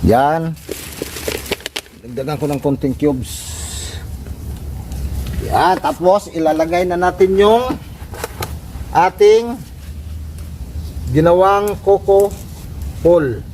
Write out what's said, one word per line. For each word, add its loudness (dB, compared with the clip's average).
Yan. 4
Dagdagan -6
ko -2
ng -2
konting 0
cubes. -2
Yan, 4
tapos 2
ilalagay 0
na -2
natin 4
yung 6
ating 6
ginawang 4
coco 4
pole. 4